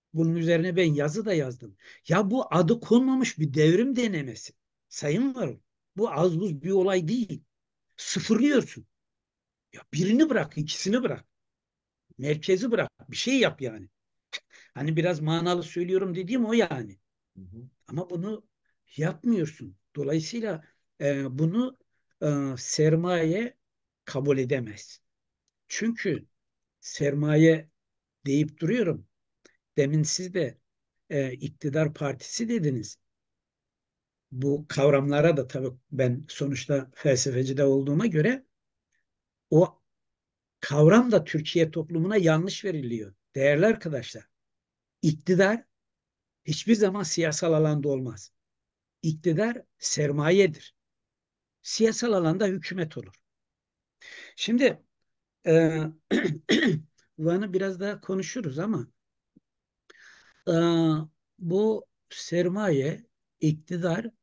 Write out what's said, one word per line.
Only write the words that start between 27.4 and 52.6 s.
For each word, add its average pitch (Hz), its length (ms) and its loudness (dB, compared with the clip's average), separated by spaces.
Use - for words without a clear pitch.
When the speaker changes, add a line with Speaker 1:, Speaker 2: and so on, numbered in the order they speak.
Speaker 1:
deyip 147 340 0
duruyorum. 165 480 -2
Demin 151 260 2
siz 180 300 -6
de, 165 240 -2
e, 135 240 -4
iktidar 151 600 -4
partisi 151 560 -6
dediniz. 147 480 -4
Bu 139 380 -4
kavramlara 143 680 4
da 123 100 -4
tabii 131 220 -6
ben 131 380 -2
sonuçta 139 640 -4
felsefeci 131 640 0
de 143 80 4
olduğuma 139 400 2
göre 202 400 0
o 165 320 2
kavram 190 520 6
da 175 120 4
Türkiye 160 480 -2
toplumuna 170 460 -2
yanlış 170 480 2
veriliyor. 120 480 -6
Değerli 143 300 4
arkadaşlar, 165 640 -4
iktidar 185 640 2
hiçbir 202 300 2
zaman 202 280 0
siyasal 165 500 0
alanda 151 360 2
olmaz. 131 420 -6
İktidar 170 600 -2
sermayedir. 151 960 0
Siyasal 220 520 0
alanda 185 340 2
hükümet 175 500 -6